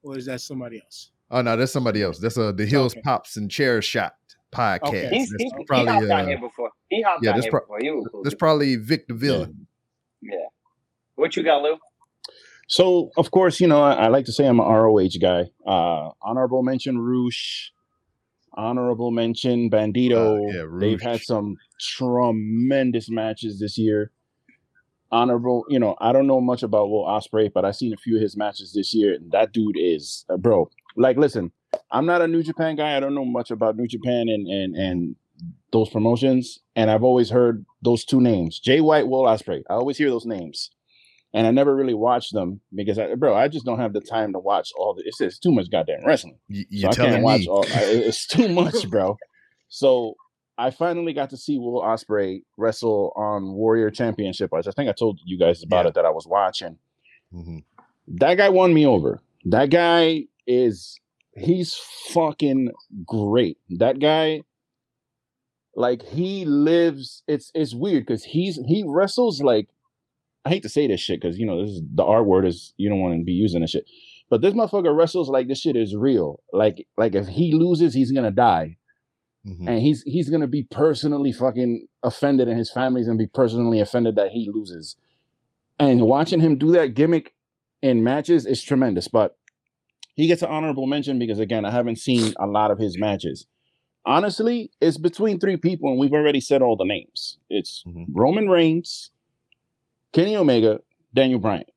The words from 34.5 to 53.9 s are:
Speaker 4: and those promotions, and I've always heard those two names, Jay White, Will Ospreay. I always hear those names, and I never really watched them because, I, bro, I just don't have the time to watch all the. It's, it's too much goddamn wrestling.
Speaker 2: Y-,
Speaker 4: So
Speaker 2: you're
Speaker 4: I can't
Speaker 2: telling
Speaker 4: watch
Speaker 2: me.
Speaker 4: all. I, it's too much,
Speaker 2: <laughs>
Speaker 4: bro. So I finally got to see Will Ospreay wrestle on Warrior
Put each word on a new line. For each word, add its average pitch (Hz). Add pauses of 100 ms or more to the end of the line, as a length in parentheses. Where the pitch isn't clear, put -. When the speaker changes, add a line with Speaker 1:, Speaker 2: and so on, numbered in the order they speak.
Speaker 4:
and 87 (560)
those 110
promotions, 120 (160)
and 113
I've 110
always 123
heard 120 (180)
those 120
two 131
names, 98
Jay 139
White, 151
Will 131
Ospreay. 104
I 92
always 127
hear 147
those 117
names, 90 (640)
and 113
I 113
never 139
really 131
watched 120
them 98 (140)
because, 101
I, 104
bro, 123
I 120
just 147
don't 120
have 113
the 101
time 110
to 92
watch 95
all 95
the. 90
It's, -
it's 90
too 175
much 95
goddamn 78
wrestling. - (100)
Speaker 2:
Y-, 101
Speaker 4:
So -
Speaker 2:
you're 98
Speaker 4:
I 117
can't 120
Speaker 2:
telling 120
Speaker 4:
watch 110
Speaker 2:
me. 87
Speaker 4:
all. 98
I, 123
it's 110
too 226
much, 175
Speaker 2:
<laughs> -
Speaker 4:
bro. 101 (520)
So 123 (420)
I 127
finally 170
got 135
to 135
see 143
Will 120
Ospreay 101 (140)
wrestle 107
on 104
Warrior 110